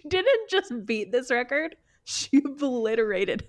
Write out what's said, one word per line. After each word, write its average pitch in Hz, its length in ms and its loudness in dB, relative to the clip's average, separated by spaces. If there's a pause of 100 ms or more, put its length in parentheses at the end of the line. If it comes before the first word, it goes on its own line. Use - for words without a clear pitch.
didn't 427 420 2
just 240 360 -2
beat 214 260 -2
this 254 180 0
record. 269 460 -2 (300)
She - 400 0
obliterated 226 1040 0